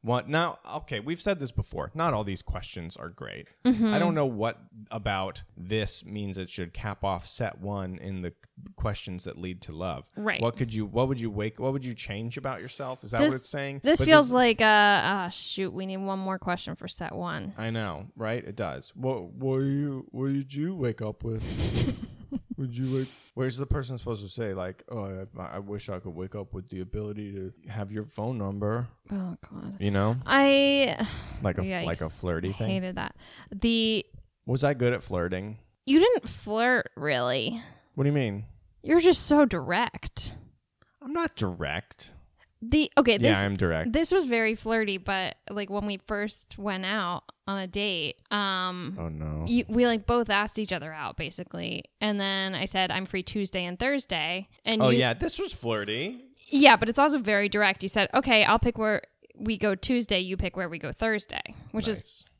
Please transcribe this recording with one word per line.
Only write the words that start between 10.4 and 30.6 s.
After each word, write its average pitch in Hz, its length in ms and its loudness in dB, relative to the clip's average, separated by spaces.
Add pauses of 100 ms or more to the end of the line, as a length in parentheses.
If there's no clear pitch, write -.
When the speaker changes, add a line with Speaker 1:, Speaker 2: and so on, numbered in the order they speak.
Speaker 1:
What 117 160 0
could 117 160 -4
you, 110 140 -2
what 117 220 2
would 131 120 -2
you 113 100 -2
wake, 104 300 -4
what 131 140 -2
would 135 100 -4
you 123 80 -6
change 113 460 -8
about 131 240 -8
yourself? 127 420 -10
Is 104 60 -12
that 117 100 0
Speaker 2:
This, 320 100 6
Speaker 1:
what 131 60 2
it's - 140 -4
saying? 139 340 -6
Speaker 2:
this 302 140 6
Speaker 1:
But - 80 4
Speaker 2:
feels 302 220 8
Speaker 1:
this 247 60 0
Speaker 2:
like, 240 280 6
uh, - 20 6
ah, 202 680 6
shoot, - 440 -6
we 190 100 -6
need 190 140 -6
one 196 200 -4
more 190 200 -4
question 175 380 -4
for 175 120 -12
set - 260 -8
one. 175 440 -6
Speaker 1:
I 110 100 -4
know, 104 380 -4 (100)
right? 113 260 -4
It 101 140 -12
does. 71 400 -6
What, 123 380 -4
what 131 240 0
you, 139 540 -2
what 131 200 -2
did 139 220 -2
you 160 200 -2
wake 127 280 -2
up 107 220 -6
with? 113 200 -4
Speaker 2:
<laughs> - 640 -2 (520)
Speaker 1:
Would 123 180 -4
you 131 180 -2
wake, 131 140 0 (240)
where's 127 240 -4
the 135 80 -6
person 131 320 -2
supposed 107 260 -6
to 101 60 -12
say, 107 240 -4
like, 92 380 -6
"Oh, 98 340 -8 (140)
I, - 40 -10 (140)
I - 40 -8
wish 101 280 -8
I 95 100 -6
could 90 160 -10
wake 92 200 -10
up 101 180 -10
with 90 160 -10
the 92 140 -8
ability 104 500 -6
to 95 220 -10 (160)
have 101 200 -6
your 107 120 -6
phone 117 340 -6
number"? 104 500 -2 (240)
Speaker 2:
Oh, 185 240 -4 (160)
God. - 300 -12
Speaker 1:
You 101 100 2
know? 101 260 4 (100)
Speaker 2:
I, 277 680 6 (480)